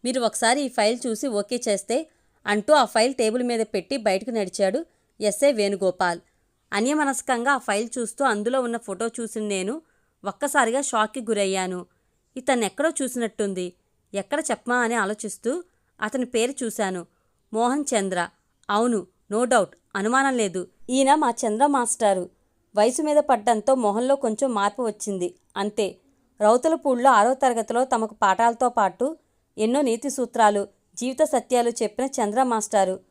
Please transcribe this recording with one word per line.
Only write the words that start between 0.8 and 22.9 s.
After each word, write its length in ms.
చూసి 200
ఓకే 420
చేస్తే," 380
అంటూ 280
ఆ 100
ఫైల్ 300
టేబుల్ 280
మీద 180
పెట్టి 360
బయటకు 340
నడిచాడు 560
ఎస్ఐ 320
వేణుగోపాల్. 680
అన్యమనస్కంగా 800
ఆ 60
ఫైల్ 300
చూస్తూ 260
అందులో 360
ఉన్న 160
ఫోటో 300
చూసిన 360
నేను 400
ఒక్కసారిగా 560
షాక్కి 400
గురయ్యాను. 680
"ఇతన్నెక్కడో 540
చూసినట్టుంది, 720
ఎక్కడ 260
చెప్పమా?" 360
అని 180
ఆలోచిస్తూ 680
అతని 220
పేరు 400
చూశాను. 420
మోహన్ 300
చంద్ర. 340
అవును, 360
no 80
doubt, 280
అనుమానం 400
లేదు. 320
ఈయన 240
మా 160
చంద్ర 360
మాస్టారు. 640
వయసు 260